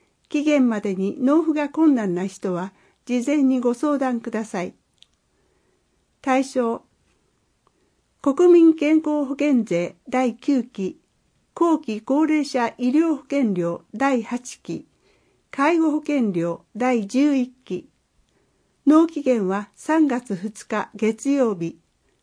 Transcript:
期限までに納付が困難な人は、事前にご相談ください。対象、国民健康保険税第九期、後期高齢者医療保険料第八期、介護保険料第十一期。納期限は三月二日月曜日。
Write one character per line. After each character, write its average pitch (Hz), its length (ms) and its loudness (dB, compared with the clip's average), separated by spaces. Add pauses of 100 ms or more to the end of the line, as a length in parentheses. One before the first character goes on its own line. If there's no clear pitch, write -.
(280)
期 294 140 -2
限 294 260 4
ま 214 120 -2
で 202 140 -4
に 190 240 -4
納 277 220 2
付 311 180 -2
が 294 120 -4
困 311 240 4
難 202 200 -2
な 185 120 -4
人 190 260 -6
は、 180 220 -6 (320)
事 240 200 -2
前 285 180 2
に 262 160 2
ご 240 120 0
相 294 240 -2
談 254 240 -4
く 233 100 -10
だ 220 140 -6
さ 202 200 -8
い。 - 100 -12 (1500)
対 269 240 0
象、 240 380 -4 (1400)
国 339 320 4
民 330 220 8
健 311 240 2
康 302 260 -2
保 254 60 -8
険 277 340 0
税 175 320 -4 (100)
第 254 300 -2
九 262 280 0
期、 - 360 -8 (540)
後 320 260 2
期 214 220 -8
高 294 220 0
齢 302 200 0
者 247 240 -4 (100)
医 247 120 0
療 311 260 2
保 - 60 -12
険 269 300 -2
料 170 300 -4 (100)
第 254 300 0
八 - 380 -10
期、 - 260 -12 (640)
介 320 300 0
護 320 100 2
保 294 80 -2
険 285 320 -2
料 170 340 -4 (120)
第 240 320 -2
十 277 260 2
一 254 160 -2 (140)
期。 - 240 -10 (960)
納 311 200 6
期 320 160 -8
限 233 260 0
は 202 260 -4
三 311 320 2
月 247 300 -4
二 208 300 -10
日 214 280 -6
月 226 360 -2
曜 247 260 2
日。 170 220 -8 (440)